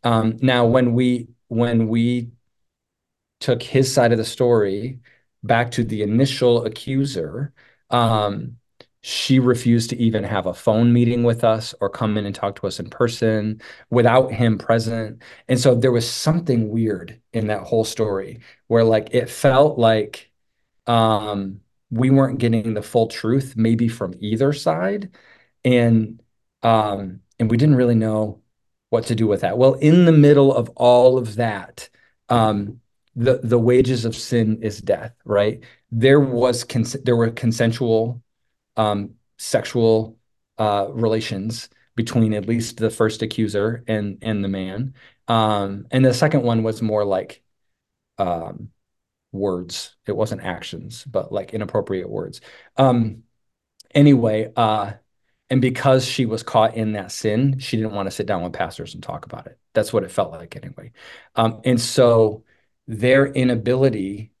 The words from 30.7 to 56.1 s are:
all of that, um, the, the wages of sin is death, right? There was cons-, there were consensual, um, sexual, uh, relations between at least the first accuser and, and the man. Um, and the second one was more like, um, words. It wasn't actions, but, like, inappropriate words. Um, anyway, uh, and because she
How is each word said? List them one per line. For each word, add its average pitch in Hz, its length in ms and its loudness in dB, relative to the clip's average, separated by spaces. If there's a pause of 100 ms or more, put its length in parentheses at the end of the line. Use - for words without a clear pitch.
all 123 400 6
of 110 180 -6
that, 104 540 -6 (400)
um, 107 500 0 (380)
the, 123 260 0
the 120 160 2
wages 120 460 2
of 113 100 -4
sin 110 480 -2
is 104 160 -6
death, 107 340 -4 (120)
right? 104 360 0 (300)
There 135 300 4
was 123 420 0
cons-, 113 400 -4
there 120 140 2
were 117 120 2
consensual, 117 960 -2 (540)
um, 104 380 -2 (220)
sexual, 113 800 -2 (400)
uh, 104 340 -2
relations 113 760 -4 (300)
between 113 360 0
at 101 140 -6
least 113 300 -4
the 110 120 -2
first 107 320 -2
accuser 110 640 -4
and, 104 360 -4
and 104 240 -4
the - 20 -4
man. 98 460 -8 (340)
Um, 104 640 -2
and 131 140 2
the 123 80 4
second 143 300 2
one 113 200 0
was 110 180 -4
more 107 220 0
like, 95 400 -4 (760)
um, 92 520 -6 (640)
words. 90 600 -6 (100)
It 104 60 -8
wasn't 104 320 -6
actions, 90 640 -12
but, 98 260 -6
like, 98 220 -8
inappropriate 98 560 -6
words. 98 320 -10 (340)
Um, 120 480 2 (720)
anyway, 113 600 4
uh, 107 340 0 (580)
and 131 120 2
because 131 440 2
she 127 200 -2